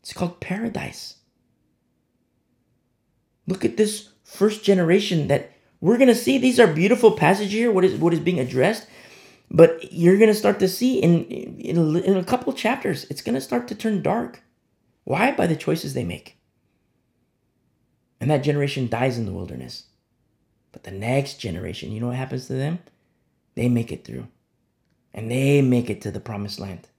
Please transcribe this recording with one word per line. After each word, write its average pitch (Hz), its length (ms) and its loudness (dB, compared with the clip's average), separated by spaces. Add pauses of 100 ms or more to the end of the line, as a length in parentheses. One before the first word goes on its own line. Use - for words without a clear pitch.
It's - 120 -18
called 175 260 -8
paradise. - 760 -10 (2250)
Look 190 200 -4
at - 100 -2
this 208 340 -2 (140)
first - 400 -2
generation 180 640 2
that - 240 -2 (300)
we're 220 160 4
gonna 247 180 6
see. 269 220 0
These 247 220 2
are 226 80 8
beautiful 190 440 4
passages 190 400 2
here, 226 200 0
what 185 120 2
is, 110 160 2
what 170 140 2
is 160 80 -2
being 175 180 -2
addressed. 131 480 -2 (640)
But - 400 6
you're 175 260 4
gonna 214 160 6
start 202 260 0
to 190 100 2
see 247 300 0
in, 170 260 4
in - 520 -8
a 165 60 4
li-, 151 220 0
in 196 100 4
a 185 80 -2
couple 247 300 -4
chapters, 214 560 -4
it's 143 120 -10
gonna 262 200 -4
start 240 260 -6
to 214 80 -10
turn 208 260 -4
dark. - 400 -4 (600)
Why? 202 300 0
By 175 140 -2
the 160 80 0
choices 151 380 -4
they 127 120 -6
make. - 320 -12 (1800)
And 131 120 -2
that 135 120 0
generation 143 440 -2
dies 117 300 -2
in 113 80 -4
the 92 80 -8
wilderness. 87 500 -12 (880)
But - 120 -20
the 98 80 -16
next 123 440 -4
generation, 90 560 -10
you 107 80 -8
know 120 80 -6
what 123 80 -6
happens 131 320 -8
to 135 60 -8
them? 143 260 -4 (760)
They 123 140 0
make 117 220 -2
it - 140 -12
through. 64 220 -14 (920)
And 113 140 -8
they 135 320 2
make 123 260 2
it 98 120 -6
to 104 100 -8
the 98 80 -10
promised 101 400 -10
land. 95 400 -14